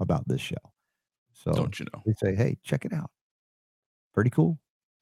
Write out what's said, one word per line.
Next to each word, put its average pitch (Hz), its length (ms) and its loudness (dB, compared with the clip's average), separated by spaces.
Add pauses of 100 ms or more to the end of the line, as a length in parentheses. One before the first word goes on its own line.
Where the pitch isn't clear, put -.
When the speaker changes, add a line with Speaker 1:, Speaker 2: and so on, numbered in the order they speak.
Speaker 1:
about - 280 0
this 131 120 0
show. - 160 -8 (760)
So - 200 -4
Speaker 2:
Don't - 260 0
you - 140 -8
know? - 140 -14
Speaker 1:
they 110 80 2
say, 98 200 0
"Hey, 98 280 0
check - 220 -2
it - 80 -6
out. - 180 -6 (1040)
Pretty 113 160 4
cool. 165 280 2 (440)